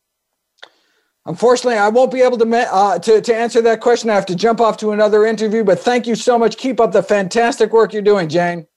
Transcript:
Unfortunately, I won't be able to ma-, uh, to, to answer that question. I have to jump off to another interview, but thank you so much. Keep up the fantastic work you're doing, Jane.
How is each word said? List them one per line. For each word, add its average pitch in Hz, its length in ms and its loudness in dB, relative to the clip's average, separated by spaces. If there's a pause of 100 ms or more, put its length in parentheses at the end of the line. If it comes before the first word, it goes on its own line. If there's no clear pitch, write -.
(1300)
Unfortunately, 240 520 -2
I 208 120 2
won't 247 220 2
be 254 100 -2
able 254 160 2
to 226 80 0
ma-, 233 260 0
uh, 196 280 0
to, 214 220 2
to 233 140 -2
answer 233 260 -2
that 226 200 0
question. 240 280 0
I 214 60 2
have 190 120 0
to 185 80 -4
jump 220 260 0
off 214 160 0
to 214 140 -4
another 208 340 2
interview, 220 380 -2
but 185 160 2
thank 240 280 -2
you 233 80 -2
so 240 240 0
much. 220 180 0
Keep 254 220 -4
up 226 140 0
the 202 100 2
fantastic 214 680 -2
work 220 200 2
you're 214 80 -6
doing, 196 280 2
Jane. 175 360 -2 (120)